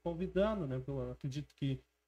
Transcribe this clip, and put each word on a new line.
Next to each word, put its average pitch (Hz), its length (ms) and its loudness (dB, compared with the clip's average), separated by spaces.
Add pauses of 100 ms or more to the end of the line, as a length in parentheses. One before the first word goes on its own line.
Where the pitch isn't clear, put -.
convidando, 185 640 2
né? 131 100 -2
Porque 131 140 -4
eu 127 200 -2
acredito 135 440 -6
que 135 260 0 (260)